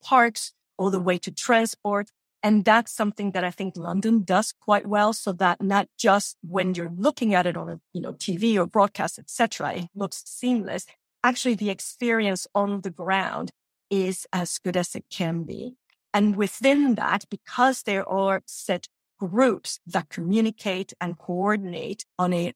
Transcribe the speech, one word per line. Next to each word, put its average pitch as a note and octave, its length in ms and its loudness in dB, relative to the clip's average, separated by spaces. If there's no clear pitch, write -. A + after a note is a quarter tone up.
parks, A#3 500 2
all G3 140 2
the F#3+ 80 0
way F3+ 200 0
to - 120 -8
transport. G#3 800 0
And G#3+ 220 4
that's A3+ 260 4
something G#3 420 -2
that F3+ 120 -2
I F3+ 80 -4
think F#3+ 240 -8
London F#3+ 480 2
does F#3+ 360 2
quite G3+ 280 2
well, G#3 240 4
so G#3 220 -4
that F3 280 2
not G3 240 2
just G#3 460 2
when F3+ 320 -2
you're E3+ 220 -6
looking A3 360 2
at F3+ 140 4
it E3 100 -2
on E3 120 -8
a, E3 120 -10
you F3+ 80 -6
know, - 180 -8
T F3+ 180 -4
V G#3+ 220 2
or F3 80 2
broadcast, G3 540 0
et - 100 -20
cetera, - 440 -2
it F3 200 -8
looks G3 320 -8
seamless. - 600 -2
Actually, B3 320 2
the G#3 160 -2
experience G#3+ 880 -2
on G3+ 240 0
the F3+ 100 -6
ground F#3 600 -4
is F#3+ 420 -2
as F3+ 260 -4
good F3+ 180 -4
as F3+ 200 -4
it - 160 -10
can E3 320 -4
be. - 300 -10
And G#3 220 4
within B3+ 640 2
that, - 340 -2
because B3 520 0
there G3 260 -2
are G3 380 0
set - 420 -6
groups G3+ 640 0
that F3 240 -4
communicate G3 920 -2
and F3 180 -6
coordinate F#3+ 840 -4
on F3+ 120 2
an F3 240 -2